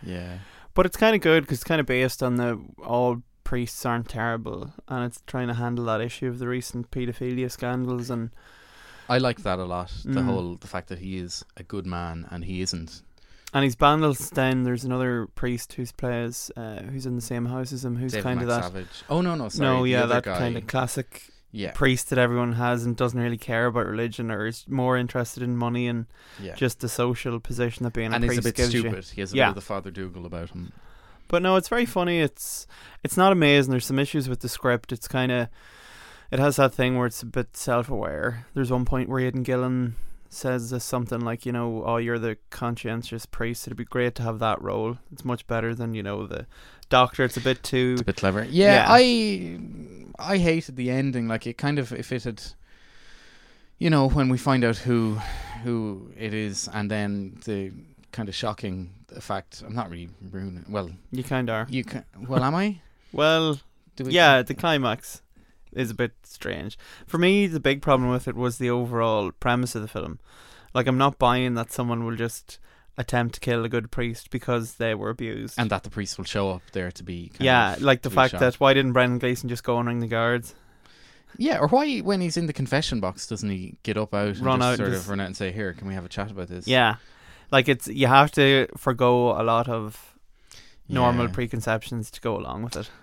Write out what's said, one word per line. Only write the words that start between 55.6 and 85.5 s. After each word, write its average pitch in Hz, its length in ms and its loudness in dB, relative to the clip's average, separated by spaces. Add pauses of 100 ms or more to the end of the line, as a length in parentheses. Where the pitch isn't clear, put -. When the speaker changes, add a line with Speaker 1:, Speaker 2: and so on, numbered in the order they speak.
Speaker 1:
who 110 540 -6
it 107 160 -6
is, 104 400 -4
and 104 160 -4
then 101 560 -4
the 98 260 -4 (400)
kind 104 180 -8
of 95 60 -8
shocking 95 560 -6 (280)
fact, - 460 -8
I'm 107 100 -10
not 110 140 -6
really 85 200 -12 (220)
ruining, 92 380 -10
well, 98 200 -4 (220)
Speaker 2:
You 131 120 -4
kinda 127 300 -2
are. 110 160 -2
Speaker 1:
you 127 140 -4
can, - 200 -10 (240)
well, 127 160 2
am 143 120 2
I? 196 300 -2
Speaker 2:
<laughs> - 40 -20 (240)
Well, 156 460 4 (360)
Speaker 1:
Do 135 80 -6
we 131 80 -4
Speaker 2:
yeah, 147 300 8
the 131 120 -2
climax 135 680 0 (500)
is 123 180 -2
a 117 40 -6
bit 117 180 -2 (120)
strange. - 540 -10 (300)
For 165 100 -6
me, 190 300 6
the 160 140 -2
big 139 200 2
problem 127 280 4
with 127 180 0
it 123 80 -6
was 120 220 -2
the 123 120 0
overall 113 640 0
premise 123 420 0
of 110 80 -4
the 107 60 -8
film. 80 320 -8 (540)
Like, 127 140 0
I'm 127 100 4
not 139 200 4
buying 123 360 4
that 117 180 -4
someone 117 320 -2
will 117 140 -4
just - 420 -6 (380)
attempt 120 380 0
to - 40 -8
kill 117 240 0
a 117 60 -2
good 117 220 -2
priest 117 400 -4
because 120 440 -2
they 113 200 0
were 101 140 -6
abused. 113 480 -6
Speaker 1:
And 117 120 2
that 98 140 -2
the 107 60 -14
priest 101 280 -6
will 95 80 -8
show 98 240 -2
up 92 120 -4 (120)
there 90 180 -4
to - 120 -14
be 87 260 -10
kind - 160 -2
Speaker 2:
Yeah, 120 300 6
Speaker 1:
of - 60 -4
Speaker 2:
like 131 200 6
the 135 80 -4
Speaker 1:
to 107 40 -8
be - 20 2
Speaker 2:
fact 131 160 6
Speaker 1:
shot. - 100 -2
Speaker 2:
that 127 140 4
why 135 180 6
didn't 131 180 4
Brendan 123 280 4
Gleeson 123 280 -2
just 120 160 -6
go 120 160 0
and 120 80 0
ring 120 140 -2
the 117 60 -2
guards? 117 480 0 (800)
Speaker 1:
Yeah, 294 220 2
or 147 100 4
why, 269 300 2
when 190 200 0
he's 175 160 0
in 170 120 0
the 151 60 -4
confession 135 460 0
box, 92 280 -4
doesn't 107 220 -4
he 92 340 -6
get 107 120 -2
up 107 180 -2
out 101 220 0
and 123 100 -4
Speaker 2:
Run 131 140 4
Speaker 1:
just 123 60 4
Speaker 2:
out 123 60 4
and 120 60 2
Speaker 1:
sort 98 140 0
Speaker 2:
just 92 140 -2
Speaker 1:
of 95 40 -10
run 101 120 -2
out 95 60 -4
and 95 100 -8
say, 92 160 -4